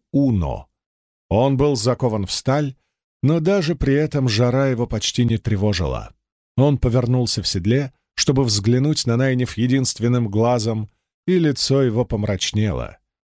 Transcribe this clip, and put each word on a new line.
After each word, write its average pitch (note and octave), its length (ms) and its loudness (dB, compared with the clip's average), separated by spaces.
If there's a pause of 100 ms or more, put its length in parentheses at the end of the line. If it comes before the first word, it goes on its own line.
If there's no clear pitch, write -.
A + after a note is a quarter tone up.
(120)
Уно. G2 560 0 (600)
Он C3 280 2
был D3 180 2
закован A2 500 0
в - 60 -8
сталь, C#3 440 -2 (480)
но D#3 160 4
даже E3+ 360 0
при C#3 200 0
этом C#3+ 340 0
жара B2 380 2
его A#2+ 200 -2
почти A#2 380 -2
не A2+ 120 0
тревожила. F2+ 760 -2 (420)
Он C#3 220 4
повернулся A#2+ 640 0
в F2+ 60 -4
седле, A#2+ 440 0 (220)
чтобы C3+ 300 2
взглянуть A#2+ 640 0
на A#2 120 0
Найниф B2+ 400 -2
единственным B2 720 0
глазом — A2 600 0 (380)
и F#3 100 2
лицо C#3 460 2
его A#2+ 220 0
помрачнело. G2+ 920 -2 (300)